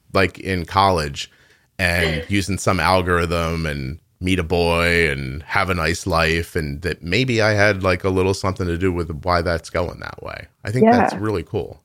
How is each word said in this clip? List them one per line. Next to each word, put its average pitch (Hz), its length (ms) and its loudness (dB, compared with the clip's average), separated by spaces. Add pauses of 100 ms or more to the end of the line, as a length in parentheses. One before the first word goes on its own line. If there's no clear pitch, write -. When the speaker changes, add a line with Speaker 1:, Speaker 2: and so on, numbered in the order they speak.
(140)
Speaker 1:
like, 95 260 2
in 92 260 -4
college 85 640 2 (500)
and 87 500 0
using 95 280 0
some 95 220 0
algorithm 85 840 2
and 71 340 -6 (220)
meet 90 180 2
a 87 40 0
boy 85 680 2
and 69 340 -6
have 95 260 0
a 95 40 0
nice 85 340 -2
life, 82 500 0
and 73 260 -4
that 80 200 -4
maybe 110 380 0
I 107 100 4
had, 101 320 4
like, 92 200 2
a 95 60 0
little 95 240 2
something 92 340 -2
to 85 100 0
do 92 160 0
with 85 160 -4 (140)
why 87 180 2
that's 85 280 -2
going 87 320 -4
that - 220 -14
way. - 240 -12 (180)
I - 60 -4
think 131 200 4
that's 240 220 2
Speaker 2:
Yeah. 90 80 -6
Speaker 1:
really 101 220 -2
cool, - 420 -8